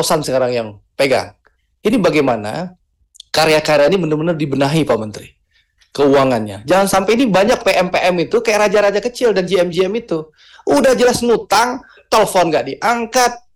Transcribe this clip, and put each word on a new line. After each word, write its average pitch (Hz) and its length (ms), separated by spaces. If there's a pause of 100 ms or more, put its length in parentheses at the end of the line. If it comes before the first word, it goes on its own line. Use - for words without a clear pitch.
Rosan 156 240
sekarang 127 320
yang 113 120 (280)
pegang. 127 400 (480)
Ini 240 160
bagaimana 147 720 (560)
karya-karya 151 640
ini 190 80
benar-benar 156 400
dibenahi, 139 480
Pak 127 80
Menteri, 107 320 (640)
keuangannya. 131 720
Jangan 190 240
sampai 196 320
ini 269 80
banyak 202 320
P - 160
M 180 160
P - 80
M 180 160
itu 175 240
kayak 208 320
raja-raja 202 320
kecil 240 320
dan 185 80
G 180 160
M 175 80
G 175 160
M 185 80
itu. 175 400 (320)
Udah 277 320
jelas 240 240
ngutang, 233 640 (240)
telepon 185 400
nggak 139 240
diangkat, 240 640 (200)